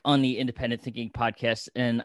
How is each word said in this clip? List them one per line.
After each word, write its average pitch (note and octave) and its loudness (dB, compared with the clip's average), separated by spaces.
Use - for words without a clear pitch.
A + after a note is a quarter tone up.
on C#3+ 6
the B2+ 2
Independent A#2+ -2
Thinking A#2 -8
Podcast, A#2 -2
and A#2+ 0